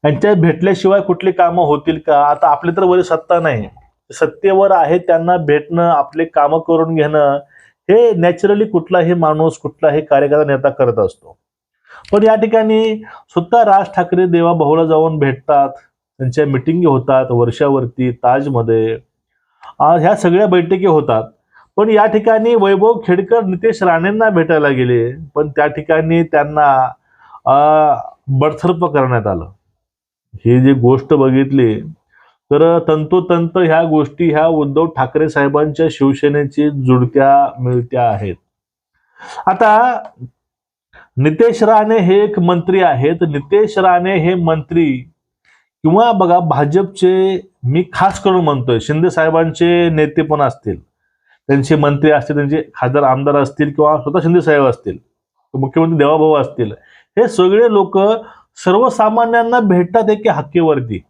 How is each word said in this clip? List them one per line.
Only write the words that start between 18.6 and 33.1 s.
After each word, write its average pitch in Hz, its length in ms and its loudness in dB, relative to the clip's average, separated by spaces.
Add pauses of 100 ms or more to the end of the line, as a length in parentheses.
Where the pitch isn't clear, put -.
आ, 160 180 2
ह्या 170 180 2
सगळ्या 185 320 0
बैठकी 180 380 0
होतात. 131 380 0 (520)
पण 214 140 0
या 214 160 2
ठिकाणी 220 500 0
वैभव 196 520 2
खेडकर 196 340 0
नितेश 196 420 -2
राणेंना 190 460 0
भेटायला 160 380 0
गेले, 123 440 0 (240)
पण 151 140 -2
त्या 147 180 0
ठिकाणी 160 560 0
त्यांना, 147 680 0 (540)
अ, 147 500 2 (320)
बडतर्फ 156 560 -2
करण्यात 131 440 -2
आलं. 85 180 -6 (920)
ही 123 260 2
जी 135 120 4
गोष्ट 131 400 2
बघितली 131 680 0 (680)
तर 165 360 2
तंतोतंत 170 720 -2